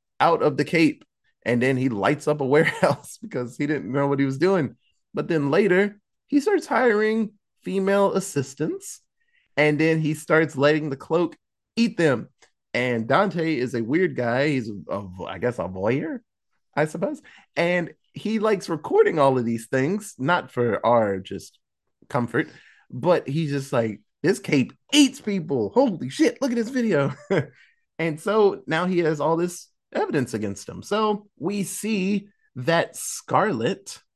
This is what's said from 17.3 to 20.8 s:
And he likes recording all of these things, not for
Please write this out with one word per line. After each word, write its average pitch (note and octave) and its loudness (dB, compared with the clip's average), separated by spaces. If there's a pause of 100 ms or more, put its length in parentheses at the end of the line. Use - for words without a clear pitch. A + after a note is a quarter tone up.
And F3 -2 (200)
he A3 -4
likes G#3 0
recording F#4 2
all C3+ 4
of A#2+ -2
these A2+ -4
things, D#3+ -2
not C3+ 0
for A#2 -2